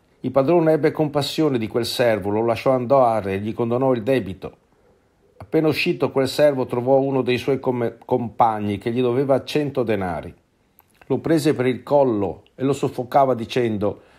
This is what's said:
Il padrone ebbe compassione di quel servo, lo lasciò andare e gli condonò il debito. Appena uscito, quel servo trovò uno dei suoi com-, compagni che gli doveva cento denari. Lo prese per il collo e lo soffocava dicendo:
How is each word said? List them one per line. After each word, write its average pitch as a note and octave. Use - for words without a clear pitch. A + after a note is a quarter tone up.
Il C3
padrone D#3+
ebbe D3+
compassione D3
di A2
quel A#2
servo, A2
lo G#2+
lasciò A#2
andare A#2
e G2
gli G#2+
condonò B2
il A#2
debito. G#2
Appena D#3
uscito, C#3+
quel C3+
servo C#3
trovò B2+
uno C3+
dei A#2+
suoi C3
com-, B2
compagni G#2+
che A#2+
gli B2
doveva B2+
cento C#3
denari. F#2+
Lo B2+
prese D3+
per B2+
il A#2
collo A2+
e -
lo C#3
soffocava C3
dicendo: A2